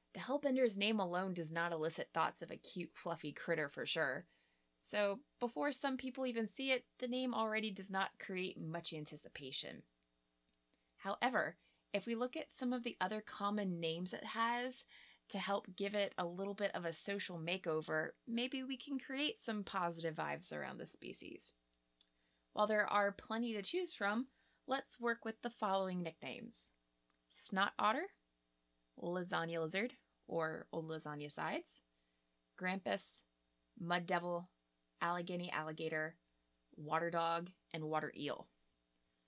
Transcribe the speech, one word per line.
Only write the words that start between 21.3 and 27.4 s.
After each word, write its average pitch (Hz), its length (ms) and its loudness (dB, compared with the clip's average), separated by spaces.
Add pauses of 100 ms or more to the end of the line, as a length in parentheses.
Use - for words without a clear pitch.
While 208 140 6
there 208 200 4
are 202 240 6
plenty 226 420 -2
to 208 80 -2
choose 349 320 -2
from, 214 340 0 (400)
let's 269 320 -2
work 233 260 0
with 220 160 -4
the 233 80 -2
following 190 520 2
nicknames: - 720 -6 (580)
snot - 480 0